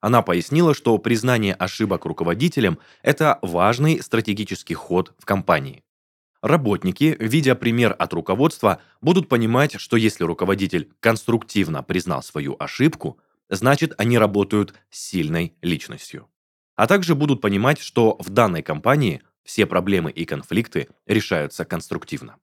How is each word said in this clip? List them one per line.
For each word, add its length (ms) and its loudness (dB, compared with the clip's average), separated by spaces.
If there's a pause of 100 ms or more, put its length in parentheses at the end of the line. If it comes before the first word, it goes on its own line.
Она 220 2
пояснила, 500 2
что 240 2
признание 560 2
ошибок 540 -2
руководителем — 720 0 (240)
это 400 2
важный 600 0
стратегический 720 -4
ход 460 -4
в 80 -18
компании. 560 -2 (580)
Работники, 800 0
видя 340 2
пример 440 0
от 160 -4
руководства, 680 0 (220)
будут 260 2
понимать, 500 2
что 200 0
если 260 2
руководитель 680 -2 (100)
конструктивно 840 0
признал 400 -4
свою 360 -8
ошибку, 600 -2 (320)
значит, 480 0
они 180 2
работают 560 2 (160)
с 120 -18
сильной 600 -4
личностью. 680 -8 (480)
А 120 2
также 280 2
будут 280 0
понимать, 380 2
что 380 2
в 120 -14
данной 320 2
компании 580 0 (220)
все 240 0
проблемы 440 0
и 140 -6
конфликты 640 -4 (180)
решаются 600 -2
конструктивно. 760 -10